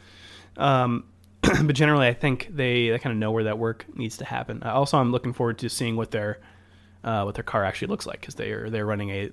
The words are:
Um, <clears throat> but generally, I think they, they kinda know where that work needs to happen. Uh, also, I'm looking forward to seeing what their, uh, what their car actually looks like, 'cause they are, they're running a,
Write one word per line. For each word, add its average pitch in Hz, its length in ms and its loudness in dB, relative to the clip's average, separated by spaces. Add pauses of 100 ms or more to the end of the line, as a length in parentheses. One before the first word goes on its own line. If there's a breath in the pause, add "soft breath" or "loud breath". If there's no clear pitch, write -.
(560 loud breath)
Um, 127 480 2 (200)
<clears throat> - 180 -10
but 151 320 4
generally, 147 320 6
I 120 80 4
think 131 360 -2
they, 123 400 2
they 120 80 2
kinda 120 200 -2
know 107 140 0
where 113 120 0
that 107 140 -2
work 113 280 -4 (100)
needs 113 220 -6
to 135 60 -10
happen. 120 400 -6
Uh, 117 80 -4
also, 139 260 4
I'm 123 120 6
looking 123 220 -2
forward 117 260 -2
to 120 100 -6
seeing 117 280 -2
what 113 160 -2
their, 104 260 -2 (680 soft breath)
uh, 110 180 0
what 101 120 -4
their 113 100 -8
car 104 200 0
actually 95 240 -2
looks 208 180 -6
like, - 160 -10
'cause - 140 -14
they 107 160 -6
are, 110 180 -6
they're 110 160 -2
running 104 240 -2
a, 98 220 -6